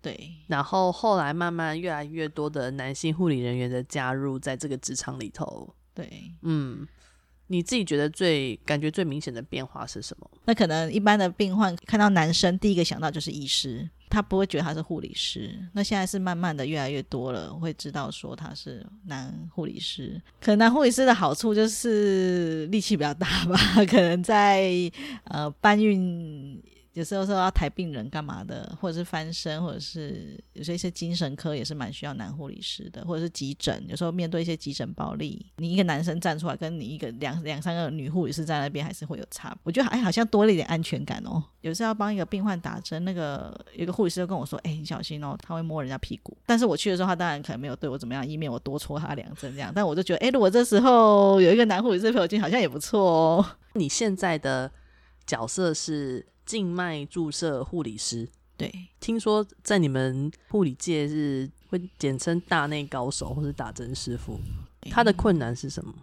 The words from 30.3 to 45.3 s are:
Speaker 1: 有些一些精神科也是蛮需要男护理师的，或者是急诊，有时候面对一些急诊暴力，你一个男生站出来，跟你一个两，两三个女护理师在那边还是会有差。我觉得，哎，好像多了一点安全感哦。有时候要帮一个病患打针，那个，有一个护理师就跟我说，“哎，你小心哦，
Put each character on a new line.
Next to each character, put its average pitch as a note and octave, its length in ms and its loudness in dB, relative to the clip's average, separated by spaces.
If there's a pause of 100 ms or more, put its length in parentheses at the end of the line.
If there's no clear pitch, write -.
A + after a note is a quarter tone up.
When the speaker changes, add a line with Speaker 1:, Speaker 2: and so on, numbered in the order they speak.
Speaker 1:
有 - 100 -14
些 E3+ 120 -4
一 - 20 -6
些 F3+ 120 -4
精 F3 240 -6
神 D#3 220 -2
科 D3+ 180 -6
也 B2 120 -4
是 D#3 100 -8
蛮 B2+ 160 -6
需 - 140 -12
要 C#3+ 80 -8
男 G3+ 200 -10
护 C#3+ 140 -10
理 - 140 -14
师 - 280 -10
的， - 140 -14
或 E3 140 -4
者 D#3+ 40 -4
是 E3+ 80 -4
急 C#3 260 -8
诊， - 340 -4
有 C3+ 80 -8
时 F3 80 -2
候 E3 80 -2
面 F3 160 -2
对 E3+ 120 -2
一 E3 40 -2
些 E3 100 -2
急 D3 160 -8
诊 - 220 -6
暴 - 220 -6
力， - 300 -8 (120)
你 E3 160 -4
一 - 20 0
个 G3 80 6
男 D#3 180 0
生 E3+ 200 -2
站 D#3+ 180 0
出 F3 80 -4
来， C#3 80 -2
跟 E3 240 -6
你 A#2 60 -8
一 D3 120 -8
个 B2+ 160 -8
两， C#3+ 300 -6
两 D3+ 180 -6
三 E3+ 140 -2
个 E3 140 -2
女 D3 200 -6
护 E3+ 160 0
理 - 60 -2
师 D#3 140 -4
在 D3+ 140 -2
那 C#3+ 100 -2
边 D3 160 -4
还 - 80 -8
是 - 120 -12
会 C#3+ 120 -8
有 - 120 -10
差。 - 240 -12 (100)
我 E3 60 -4
觉 B3 140 2
得， A#3+ 60 2
哎， B3 100 0
好 G#3 100 4
像 A#3 180 2
多 G#3 180 6
了 A3 80 8
一 - 20 6
点 D#3 120 0
安 E3 140 0
全 C#3+ 220 -4
感 - 220 -6
哦。 D#3+ 180 -2 (160)
有 D#3+ 140 -4
时 A3+ 100 -2
候 A3+ 40 0
要 A3 60 0
帮 G#3 200 0
一 - 20 0
个 F3+ 100 0
病 G3 160 -4
患 G3+ 200 0
打 - 180 -8
针， E3 240 -6
那 F#3 100 -2
个， D3 460 -6 (140)
有 E3+ 100 -6
一 - 20 0
个 F3 60 -4
护 G3 140 2
理 E3+ 40 2
师 F3+ 120 -2
就 F3 60 -2
跟 F#3 100 -4
我 D3+ 80 -4
说 - 180 -10
，“哎， E3 80 -4
你 D3+ 140 -6
小 - 160 -6
心 D3+ 200 -8
哦， C#3+ 200 -8